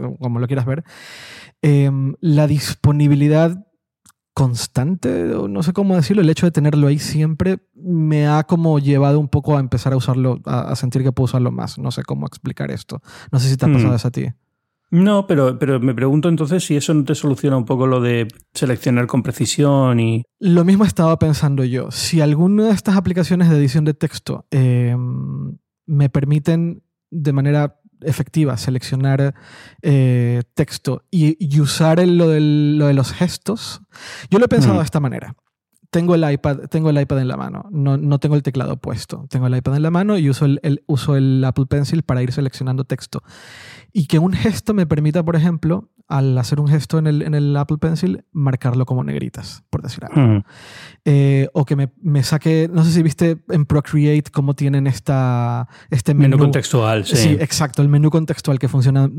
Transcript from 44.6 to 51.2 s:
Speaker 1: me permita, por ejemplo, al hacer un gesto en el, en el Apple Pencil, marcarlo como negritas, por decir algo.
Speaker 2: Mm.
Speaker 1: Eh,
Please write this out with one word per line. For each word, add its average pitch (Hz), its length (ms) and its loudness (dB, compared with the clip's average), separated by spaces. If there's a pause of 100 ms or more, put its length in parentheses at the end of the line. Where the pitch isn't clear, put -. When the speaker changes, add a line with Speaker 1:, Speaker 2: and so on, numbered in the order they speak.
Speaker 1:
me 185 140 0
permita, 151 360 0
por 170 120 -2
ejemplo, 165 560 -2 (160)
al 135 300 0
hacer 127 220 -2
un 147 80 0
gesto 151 300 0
en 156 100 0
el, 147 140 0
en 151 140 -4
el 143 200 0
Apple 147 220 -2
Pencil, 165 560 -2
marcarlo 127 540 0
como 127 160 -2
negritas, - 640 -10
por - 140 -6
decir - 200 -12
algo. - 160 -2 (200)
Speaker 2:
Mm. 98 40 -8 (600)
Speaker 1:
Eh, 139 480 2